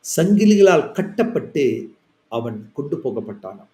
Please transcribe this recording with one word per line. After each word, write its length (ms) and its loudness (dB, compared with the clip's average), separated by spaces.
சங்கிலிகளால் 760 4
கட்டப்பட்டு 1000 -4
அவன் 440 -8
கொண்டு 240 -8
போகப்பட்டானாம். 760 -10